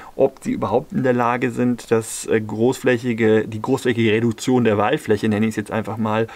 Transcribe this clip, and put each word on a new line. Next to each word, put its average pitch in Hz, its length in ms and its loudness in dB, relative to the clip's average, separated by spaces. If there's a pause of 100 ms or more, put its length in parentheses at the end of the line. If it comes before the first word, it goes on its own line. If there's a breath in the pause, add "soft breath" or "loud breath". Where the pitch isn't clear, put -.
(140 loud breath)
ob - 300 0
sie - 80 -4
überhaupt 117 400 -2
in - 100 -2
der 127 100 2
Lage 123 380 0
sind, 120 400 -2
das, - 360 -2
äh, 110 140 2
großflächige, 113 1080 0
die 107 120 -8
großflächige 117 520 0
Reduktion 117 500 0
der 110 160 2
Waldfläche, 110 500 0
nenne 107 180 2
ich 110 40 0
es 110 60 -6
jetzt 110 160 -6
einfach 107 240 -6
mal, 110 400 -2